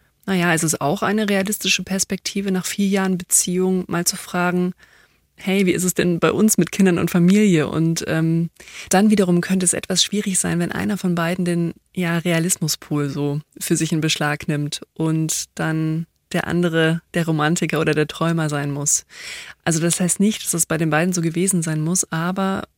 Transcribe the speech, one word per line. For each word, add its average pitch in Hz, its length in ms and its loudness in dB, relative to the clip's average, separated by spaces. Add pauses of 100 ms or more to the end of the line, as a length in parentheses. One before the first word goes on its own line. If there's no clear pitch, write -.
(240)
na 196 80 -2
ja, 175 200 2
es 160 100 0
ist 156 180 0
auch 143 220 -2
eine 208 260 0
realistische 196 540 -2
Perspektive, 196 680 -4
nach 185 140 -2
vier 202 220 -2
Jahren 190 320 0
Beziehung 185 680 0
mal 175 180 -2
zu 185 120 -4
fragen, 180 560 -2 (720)
hey, 196 220 2
wie 180 60 4
ist 175 140 0
es 180 100 0
denn 170 240 2
bei 160 120 4
uns 214 280 4
mit 165 120 2
Kindern 190 280 4
und 170 100 0
Familie? 180 580 6
Und, 165 400 0
ähm, 165 440 0 (380)
dann 202 200 6
wiederum 180 320 4
könnte 190 240 0
es - 80 2
etwas - 300 0
schwierig 202 340 -2
sein, 170 220 0
wenn 175 120 -2
einer 202 260 -2
von 180 180 0
beiden 175 300 -2
den, 170 280 0 (220)
ja, 170 240 0
Realismuspol 165 920 -2
so 143 300 -2 (200)
für - 160 -2
sich 156 160 0
in 160 100 0
Beschlag 151 460 -2
nimmt 147 340 -4 (120)
und 160 520 -2 (100)
dann 160 500 -2 (260)
der - 140 -2
andere 165 560 2 (140)
der 170 100 0
Romantiker 156 560 0
oder 156 140 2
der 151 120 2
Träumer 165 420 0
sein 143 200 -4
muss. 143 380 -2 (580)
Also 160 140 0
das 170 200 0
heißt 180 200 0
nicht, 208 240 0
dass - 80 -4
das 170 160 -2
bei 160 100 -2
den 160 140 0
beiden 170 200 2
so 180 100 -2
gewesen 170 420 0
sein 156 180 -2
muss, 170 300 -2
aber 190 540 -2 (120)